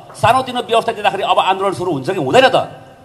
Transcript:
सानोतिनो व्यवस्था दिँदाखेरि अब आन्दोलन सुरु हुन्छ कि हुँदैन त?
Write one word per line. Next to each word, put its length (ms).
सानोतिनो 420
व्यवस्था 320
दिँदाखेरि 300
अब 160
आन्दोलन 360
सुरु 180
हुन्छ 180
कि 80
हुँदैन 300
त? 80